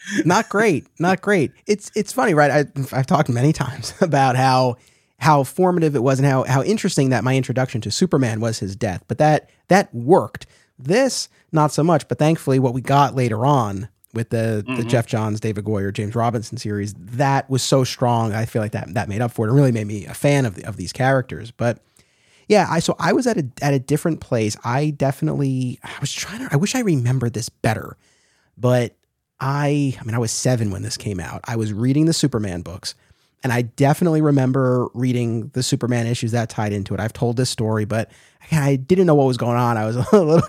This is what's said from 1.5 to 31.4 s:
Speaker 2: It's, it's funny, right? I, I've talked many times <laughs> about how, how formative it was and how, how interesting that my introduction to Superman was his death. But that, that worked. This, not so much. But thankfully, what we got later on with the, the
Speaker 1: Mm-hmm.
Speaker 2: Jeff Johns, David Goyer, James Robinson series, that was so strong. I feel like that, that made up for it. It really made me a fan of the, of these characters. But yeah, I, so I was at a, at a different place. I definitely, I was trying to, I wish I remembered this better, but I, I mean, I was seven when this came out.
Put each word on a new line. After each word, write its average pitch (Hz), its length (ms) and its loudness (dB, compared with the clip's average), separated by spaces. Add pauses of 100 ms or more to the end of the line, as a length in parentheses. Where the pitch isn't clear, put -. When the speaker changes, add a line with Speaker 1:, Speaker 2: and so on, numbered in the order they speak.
Speaker 2:
It's, - 280 -4
it's - 180 -4
funny, 240 220 0
right? 147 160 6
I, 143 140 2 (320)
I've 131 100 0
talked 156 220 2
many 131 240 2
times - 440 -6
<laughs> - 40 -2
about 139 340 2
how, 127 420 2 (420)
how 147 260 4
formative 175 500 2
it 120 80 0
was 135 160 2
and 139 80 4
how, 135 180 2
how 131 200 0
interesting 170 460 0
that 120 120 2
my 127 140 0
introduction 127 460 -2
to 101 100 -6
Superman 131 480 0
was 113 180 -2
his 98 160 -6
death. 98 320 -4
But - 120 -6
that, 151 320 2 (180)
that 190 260 2
worked. 123 520 0 (320)
This, 226 500 0 (240)
not 151 200 2
so 151 120 0
much. 165 240 2
But - 100 -4
thankfully, 151 400 2
what 127 160 0
we 131 60 -4
got 139 340 2
later 120 320 0
on 113 420 0 (240)
with 113 180 -6
the, 113 360 -2
the 131 60 -6
Speaker 1:
Mm-hmm. 120 160 -4
Speaker 2:
Jeff 117 180 2
Johns, 107 320 -4
David 107 260 -6
Goyer, 98 280 -4
James 107 240 -6
Robinson 113 420 -2
series, 104 360 -6
that 127 540 -2
was 131 140 0
so 135 220 2
strong. 117 480 0
I 113 120 -2
feel 117 160 -4
like 104 120 -4
that, 110 220 -8
that 104 140 -4
made 104 120 -4
up 120 100 -2
for 117 160 -4
it. 107 40 -2
It 123 40 0
really 139 160 6
made 113 160 -2
me 104 180 -10
a - 100 -16
fan 143 320 2
of 101 100 -6
the, - 100 -14
of 98 100 -10
these 92 160 -10
characters. 127 600 -2
But 117 260 -2 (720)
yeah, 196 200 4
I, 165 120 0
so - 180 0
I 170 140 0
was 247 160 2
at 208 100 0
a, 151 80 -2 (160)
at 143 100 2
a 139 60 2
different 147 420 -2
place. 110 440 -2
I 139 260 0
definitely, 139 920 -2
I - 160 -14
was 139 120 -6
trying - 280 -10
to, 262 120 -8
I 143 40 2
wish 180 180 0
I 262 60 -2
remembered 131 540 0
this 110 160 -6
better, - 460 -6 (640)
but 120 380 2 (420)
I, 143 640 0
I - 40 -18
mean, 110 120 -4
I - 20 0
was 117 140 -2
seven 117 400 0
when 95 100 -8
this 107 140 -8
came 101 240 -6
out. 80 240 -10